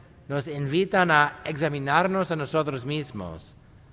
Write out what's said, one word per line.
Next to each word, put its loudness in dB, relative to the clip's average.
nos -4
invitan 2
a 4
examinarnos 0
a 0
nosotros -2
mismos -8